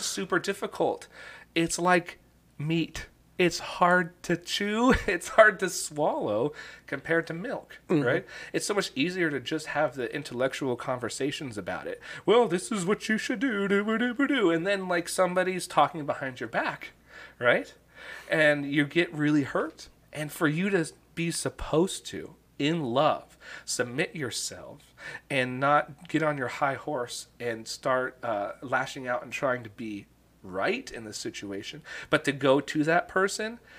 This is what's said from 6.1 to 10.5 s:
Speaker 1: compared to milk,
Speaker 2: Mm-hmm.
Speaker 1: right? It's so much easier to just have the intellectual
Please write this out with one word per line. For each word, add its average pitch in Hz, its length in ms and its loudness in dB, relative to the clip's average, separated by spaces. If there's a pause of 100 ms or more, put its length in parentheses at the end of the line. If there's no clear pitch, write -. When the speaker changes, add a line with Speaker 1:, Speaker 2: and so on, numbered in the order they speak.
Speaker 1:
compared 160 400 -2
to 165 60 -8
milk, 208 460 -10 (100)
Speaker 2:
Mm-hmm. 151 160 4
Speaker 1:
right? 156 200 0 (280)
It's 160 140 -2
so 202 80 -2
much 190 200 0
easier 170 360 0
to 139 80 -4
just 151 280 -6
have 147 280 0
the 123 200 -4
intellectual 131 600 -2